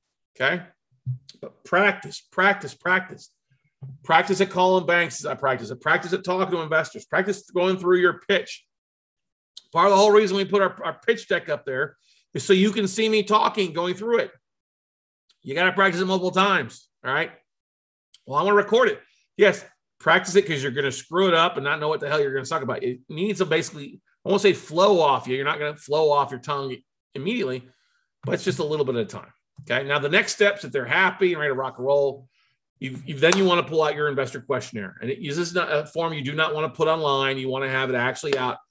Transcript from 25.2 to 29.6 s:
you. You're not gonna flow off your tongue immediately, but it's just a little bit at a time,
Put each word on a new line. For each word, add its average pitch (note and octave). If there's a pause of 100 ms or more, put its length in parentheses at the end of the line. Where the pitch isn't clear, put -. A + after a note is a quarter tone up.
you. B2+
You're C#3
not D3+
gonna D3
flow D3
off C#3+
your B2+
tongue C#3 (380)
immediately, C#3 (540)
but B2+
it's F3
just -
a F3
little D3+
bit B2+
at A#2
a G#2
time, - (300)